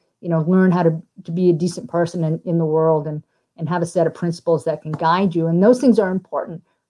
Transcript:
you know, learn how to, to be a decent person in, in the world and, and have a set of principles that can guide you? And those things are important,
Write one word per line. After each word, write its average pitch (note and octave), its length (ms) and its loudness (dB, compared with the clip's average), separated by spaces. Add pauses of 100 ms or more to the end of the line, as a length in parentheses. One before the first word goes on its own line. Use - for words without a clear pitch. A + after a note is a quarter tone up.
(220)
you F3 80 -8
know, E3 180 0
learn F#3 240 4
how F3+ 100 2
to, E3 180 2 (260)
to E3+ 60 -12
be F3+ 180 2
a F3 40 6
decent E3+ 360 -4
person E3+ 340 -2
in, D#3+ 220 -2
in E3+ 120 0
the E3 80 0
world D#3 400 0
and, D3+ 160 -8 (360)
and E3 120 -6
have F3 140 -2
a - 20 -2
set E3+ 220 0
of D#3 60 -6
principles E3+ 500 -2
that D3+ 180 -4
can D#3 120 -10
guide E3+ 420 0
you? E3 100 0
And E3+ 160 2
those A#3+ 180 6
things B3 200 4
are F#3+ 100 2
important, F#3 540 -8 (260)